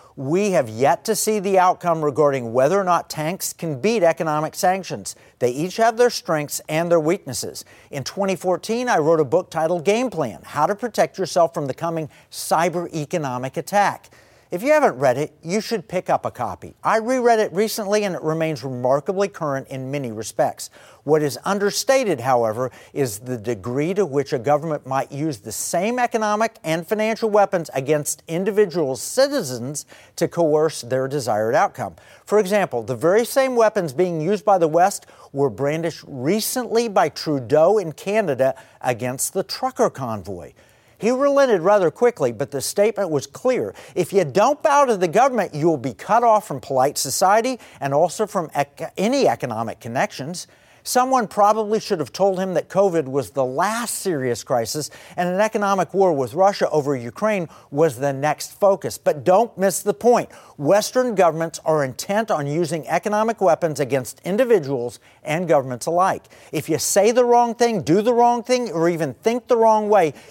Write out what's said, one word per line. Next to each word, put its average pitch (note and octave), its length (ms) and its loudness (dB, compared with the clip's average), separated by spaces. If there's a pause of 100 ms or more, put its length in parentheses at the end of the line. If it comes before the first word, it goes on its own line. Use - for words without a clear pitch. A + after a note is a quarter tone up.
(180)
we F3 340 0
have D3 160 2
yet C3 380 0
to A3 100 0
see G#3+ 240 -2
the F#3+ 180 0
outcome E3+ 460 2
regarding C3+ 480 0
whether C#3 260 2
or G3+ 60 0
not F3 260 0
tanks D#3+ 440 -6
can D3+ 260 -8
beat G#3+ 240 0
economic D#3 520 0
sanctions. F3+ 600 -4 (240)
They B2 120 2
each D#3+ 260 -4
have A3+ 180 2
their A#3+ 140 4
strengths D3+ 580 -4
and E3 240 0
their E3+ 80 6
weaknesses. C3+ 640 -4 (260)
In C#3 140 -8
twenty F#3+ 320 -4
fourteen, A3 540 -4
I G#3 80 2
wrote D#3 240 4
a D3 40 2
book F3 240 0
titled E3 360 -2
Game A#3 240 2
Plan, B2+ 340 -6
How D3 220 -2
to G3 100 0
Protect G3+ 420 -2
Yourself E3+ 360 2
from D3 140 -6
the B2+ 60 -4
Coming E3 360 -6 (200)
Cyber E3+ 640 -2
Economic C#3 600 -6
Attack. F3+ 540 -2 (400)
If F3 140 -6
you C#4+ 80 2
haven't B3+ 260 4
read B2+ 200 2
it, D3 160 -4 (100)
you F3 160 -2
should G#3 300 -6
pick F3+ 200 -6
up D3 160 0
a A2 60 -4
copy. F#2+ 500 -8
I G3+ 180 2
reread A#3 400 2
it F#3+ 120 0
recently, G#3 540 -2
and F3+ 100 -4
it C3+ 60 -8
remains D#3+ 420 -2
remarkably C#3+ 640 0
current C#3 400 -6
in C3 240 -10
many C#3 180 -6
respects. A2+ 600 -4 (340)
What D3+ 180 2
is C#3+ 220 -2
understated, G3+ 800 0
however, A#2+ 500 0 (220)
is B2 260 -2
the B2+ 160 -8
degree B2 600 -4
to G3 100 0
which C#3 260 0
a C#3+ 80 -2
government C#3+ 480 -2
might C3+ 240 -4
use C#3+ 280 -4
the A2 120 -12
same G#3+ 480 -4
economic A3 640 -2
and D#3+ 240 -4
financial A3 420 -2
weapons G3 440 2
against C#3 560 -2
individual F3 640 0
citizens D3 920 -2 (300)
to E3 140 -2
coerce D#3 520 2
their C3 280 -2
desired A2+ 440 -2
outcome. C3+ 440 -2 (260)
For G#3 160 2
example, F#3 440 0
the A#2+ 120 -4
very F3+ 300 2
same C4 320 0
weapons G#3+ 340 2
being E3 300 -2
used G3 240 -2
by G3 120 4
the E3 120 4
West F3 360 2 (280)
were C#3 160 2
brandished D3 580 -4
recently G#3+ 800 -2
by F#3+ 220 2
Trudeau D3+ 680 2
in E3+ 140 -2
Canada C#3+ 640 0 (240)
against B2+ 540 -4
the F#3+ 100 -2
trucker B3+ 460 -2
convoy. G#2 640 -10 (460)
He A3+ 120 0
relented C4+ 500 2
rather F#3+ 300 4
quickly, D#3 400 0
but A#2+ 180 -6
the C#3 100 -6
statement G3+ 520 0
was C#3+ 160 -2
clear. E3+ 480 -2 (180)
If - 180 -2
you F#3 140 2
don't G3+ 380 2
bow C#4+ 220 4
to A3+ 120 0
the F3+ 100 0
government, G#3+ 460 2
you D3+ 140 2
will D#3+ 100 4
be B2 160 -6
cut A3+ 300 0
off G#3+ 240 4
from C#3 120 -8
polite C3+ 380 0
society G#3+ 640 0 (200)
and C#3 140 -4
also E3+ 320 2
from F3+ 300 -4
ec-, - 420 -6
any A#3 300 2
economic A#2 520 -4
connections. C#3+ 680 -6 (360)
Someone B3+ 440 0
probably G#3+ 540 2
should F#3+ 180 -4
have C#3 140 -6
told F#3 260 0
him F#3+ 140 -2
that D#3 160 -2
covid E3+ 400 2
was C3+ 220 -4
the C#3 120 0
last F#3+ 520 -2
serious B2+ 460 -2
crisis C3 480 -4 (280)
and F3 100 0
an F#3 140 0
economic G3+ 520 0
war F#3 200 4
with B2+ 200 -2
Russia F#3+ 360 2
over C#3+ 260 0
Ukraine E3+ 540 -4 (220)
was C#3+ 260 2
the C#3 160 -2
next C#3 440 -4
focus. F#3+ 400 2
But D3+ 280 -2
don't G3+ 320 4
miss F#3 240 0
the G3+ 120 -2
point. G#3+ 360 2 (280)
Western G#3 560 0
governments E3 520 0
are D#3 180 2
intent G3+ 480 -4
on D3 160 -2
using D3+ 400 -2
economic G#3 540 -2
weapons D#3+ 400 2
against C3 420 -4
individuals E3+ 760 0 (260)
and D#3 200 -2
governments C3 420 0
alike. F3 360 2 (300)
If D#3 160 -4
you D#3 80 0
say G3+ 340 2
the B3 140 4
wrong A#3+ 280 4
thing, A#3 280 2
do D#3 200 2
the A#3+ 120 2
wrong A#3+ 280 4
thing, B3 300 -2
or E3 160 2
even D#3 260 -2
think A#3 360 -2
the A#3 80 4
wrong A3 320 4
way, F3+ 240 4 (160)